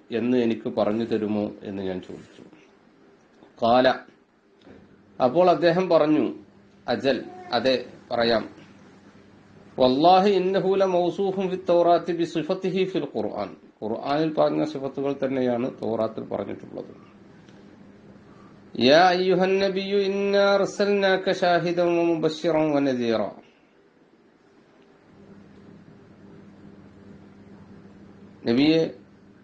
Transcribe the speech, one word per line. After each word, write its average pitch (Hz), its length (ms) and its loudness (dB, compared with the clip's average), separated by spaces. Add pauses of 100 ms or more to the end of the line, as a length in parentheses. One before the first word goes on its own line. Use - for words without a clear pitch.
(120)
എന്ന് 120 260 0
എനിക്ക് 113 320 -2
പറഞ്ഞു 107 360 -2
തരുമോ 104 460 -2 (120)
എന്ന് 98 200 -8
ഞാൻ 92 180 -6
ചോദിച്ചു. - 400 -20 (1200)
ഖാല, 127 220 4 (1400)
അപ്പോൾ 160 260 4
അദ്ദേഹം 170 400 2
പറഞ്ഞു, 151 580 2 (420)
അജൽ, 120 380 0 (280)
അതെ, 123 320 0 (260)
പറയാം. 117 380 0 (1300)
വല്ലാഹി 160 500 4
ഇന്നഹു 190 460 0
ലമൗസൂഫുൻ 190 720 0
ഫിത് 185 200 -8
തൗറാത്തി 175 420 2
ബിസിഫത്തിഹി 175 720 -4
ഫിൽ 147 220 -4 (100)
ഖുർആൻ. 98 380 -6 (280)
ഖുർആനിൽ 143 500 -4
പറഞ്ഞ 151 300 0
സിഫത്തുകൾ 139 520 -6 (100)
തന്നെയാണ് 127 460 -2
തൗറാത്തിൽ 110 520 -6
പറഞ്ഞിട്ടുള്ളത്. - 920 -12 (1600)
യാ 143 240 6
അയ്യുഹൻ 185 560 2
നബിയ്യു 196 380 -2
ഇന്നാ 202 560 0
അർസൽനാക 196 800 0
ഷാഹിദൻ 175 680 0
വ 170 60 2
മുബശ്ശിറൻ 156 720 0
വ 143 40 0
നദീറ. 120 420 0 (4000)
നബിയെ, 147 360 4 (600)